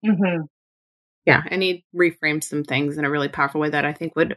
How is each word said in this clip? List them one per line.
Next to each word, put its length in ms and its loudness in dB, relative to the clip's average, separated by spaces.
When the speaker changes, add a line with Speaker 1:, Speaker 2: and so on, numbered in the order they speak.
Speaker 1:
Mm-hmm. 420 2
Speaker 2:
Yeah, 220 4
and 140 -2
he 220 -2
reframed 480 0
some 220 -6
things 340 -2
in 60 -2
a 60 0
really 180 0
powerful 320 0
way 100 0
that 140 0
I 80 -2
think 240 -8
would 200 2